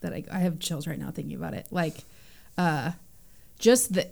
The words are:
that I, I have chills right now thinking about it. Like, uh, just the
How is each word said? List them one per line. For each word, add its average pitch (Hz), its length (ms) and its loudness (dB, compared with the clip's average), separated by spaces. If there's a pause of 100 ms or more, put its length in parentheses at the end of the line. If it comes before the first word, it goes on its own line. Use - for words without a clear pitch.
that 170 120 -4
I, 147 180 -6
I 185 80 -2
have 175 200 2
chills 151 280 -4
right 151 120 -6
now 135 120 -6
thinking 147 260 -6
about 165 160 -6
it. - 180 -8
Like, 165 240 0 (640)
uh, 156 340 2 (680)
just 247 360 6
the 180 180 2